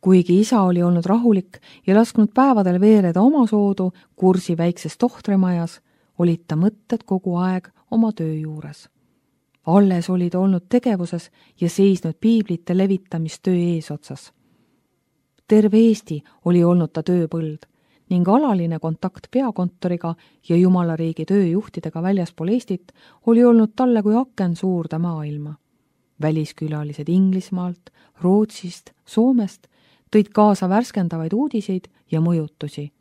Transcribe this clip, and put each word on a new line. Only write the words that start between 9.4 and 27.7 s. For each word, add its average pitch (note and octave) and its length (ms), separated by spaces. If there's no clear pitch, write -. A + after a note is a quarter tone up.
Alles F#3 440
oli F3+ 200
ta F3+ 100
olnud F#3 280
tegevuses F#3 640
ja E3+ 80
seisnud F#3 520
piiblite G3 560
levitamistöö F#3 800
eesotsas. E3 760
Terve G#3+ 300
Eesti G#3+ 440
oli F3 200
olnud F3 280
ta D#3+ 100
tööpõld D#3+ 640
ning F3+ 180
alaline G3 500
kontakt - 520
peakontoriga F3+ 840
ja E3+ 80
Jumala F3 400
riigi D#3+ 280
tööjuhtidega F3 800
väljaspool F3 460
Eestit G#3 440
oli A#3 180
olnud A3+ 320
talle A#3+ 260
kui G#3 140
aken G3 400
suurde E3+ 420
maailma. D3+ 560
Väliskülalised D3+ 840
Inglismaalt, F#3 840